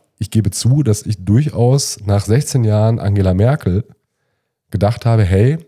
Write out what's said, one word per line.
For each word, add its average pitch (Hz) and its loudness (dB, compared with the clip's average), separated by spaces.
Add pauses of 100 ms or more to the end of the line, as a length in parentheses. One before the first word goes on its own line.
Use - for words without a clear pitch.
(180)
ich - -8
gebe 101 0
zu, 135 0
dass 107 0
ich 98 -6
durchaus 123 0
nach 101 0
sechzehn 127 0
Jahren 107 2
Angela 95 0
Merkel 107 0 (840)
gedacht 101 -2
habe, 113 2
hey, 104 2